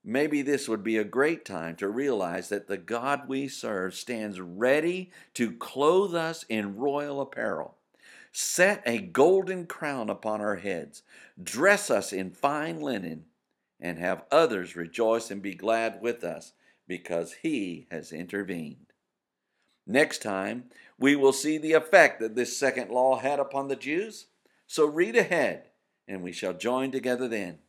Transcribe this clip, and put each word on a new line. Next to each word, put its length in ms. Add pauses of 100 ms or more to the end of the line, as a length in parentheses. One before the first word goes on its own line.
Maybe 380
this 260
would 160
be 140
a 60
great 420
time 320
to 120
realize 600
that 180
the 100
God 500
we 200
serve 480
stands 440
ready 720 (240)
to 160
clothe 640
us 320
in 300
royal 440
apparel, 560 (540)
set 540
a 140
golden 680
crown 440
upon 320
our 160
heads, 460 (380)
dress 480
us 240
in 180
fine 500
linen, 440 (540)
and 200
have 320
others 440
rejoice 560
and 100
be 140
glad 460
with 220
us 300 (340)
because 480
he 540
has 220
intervened. 720 (1000)
Next 340
time, 480 (300)
we 160
will 180
see 240
the 160
effect 460
that 160
this 200
second 360
law 260
had 220
upon 300
the 60
Jews. 520 (400)
So 180
read 300
ahead, 560 (360)
and 140
we 100
shall 220
join 380
together 360
then. 420